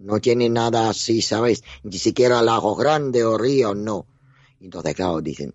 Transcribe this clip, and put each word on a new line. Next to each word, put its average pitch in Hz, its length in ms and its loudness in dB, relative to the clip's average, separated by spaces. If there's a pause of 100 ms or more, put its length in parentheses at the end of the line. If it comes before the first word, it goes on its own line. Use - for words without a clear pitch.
no 101 200 -4
tiene 120 300 2
nada 117 400 2
así, 113 320 -2
¿sabes? 113 400 0 (220)
Ni 98 140 -10
siquiera 123 440 2
lago 113 320 2
grande 131 500 0
o 113 140 0
río, 120 360 2
no". 104 320 -6 (540)
Entonces, 85 340 -8
claro, 87 260 -2
dicen, 76 340 -8